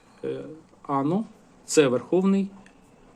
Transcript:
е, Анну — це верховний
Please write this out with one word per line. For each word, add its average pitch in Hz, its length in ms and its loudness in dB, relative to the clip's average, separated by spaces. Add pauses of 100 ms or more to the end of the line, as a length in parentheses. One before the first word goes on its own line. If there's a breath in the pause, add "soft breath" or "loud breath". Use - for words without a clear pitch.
(240)
е, 135 200 -8 (380)
Анну — 147 420 -2 (400)
це 147 240 4
верховний 190 600 0 (680)